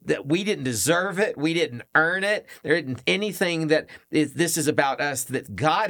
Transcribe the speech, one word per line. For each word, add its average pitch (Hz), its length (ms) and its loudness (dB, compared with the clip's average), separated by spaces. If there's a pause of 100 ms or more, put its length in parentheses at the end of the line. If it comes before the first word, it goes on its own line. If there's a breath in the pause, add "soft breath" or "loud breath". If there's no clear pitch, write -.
that 139 220 -2
we 170 160 2
didn't 180 220 -2
deserve 170 520 0
it. 202 220 0
We 160 160 0
didn't 127 260 -2 (140)
earn 170 280 2
it. 202 220 -2 (160 loud breath)
There 147 140 2
isn't 131 320 -4
anything 180 640 0
that 151 180 2 (240 loud breath)
is, 151 240 2
this 165 220 0
is 147 100 0
about 143 340 0
us, 143 220 -4
that 123 320 -6
God 170 340 2